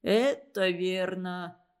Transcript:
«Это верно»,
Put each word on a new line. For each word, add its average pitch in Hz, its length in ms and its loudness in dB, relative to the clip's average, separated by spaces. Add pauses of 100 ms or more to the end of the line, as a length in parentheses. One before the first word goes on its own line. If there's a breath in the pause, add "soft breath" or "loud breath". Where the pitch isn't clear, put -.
«Это 208 680 2
верно», 180 880 -4 (220)